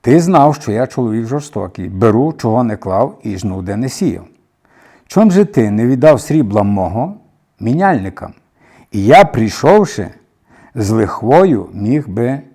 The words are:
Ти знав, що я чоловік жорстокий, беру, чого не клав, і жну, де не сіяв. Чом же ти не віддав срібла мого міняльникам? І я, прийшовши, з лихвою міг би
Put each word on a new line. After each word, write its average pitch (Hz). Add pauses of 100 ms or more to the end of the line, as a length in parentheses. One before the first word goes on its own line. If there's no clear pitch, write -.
Ти 143
знав, 156
що 117
я 117
чоловік 113
жорстокий, 107
беру, 110
чого 123
не 107
клав, 104
і 98
жну, 95
де 98
не 127
сіяв. - (800)
Чом 220
же 190
ти 120
не 107
віддав 135
срібла 110
мого 101 (460)
міняльникам? 123 (580)
І 101
я, 160
прийшовши, 127 (680)
з 107
лихвою 113
міг 110
би 120 (140)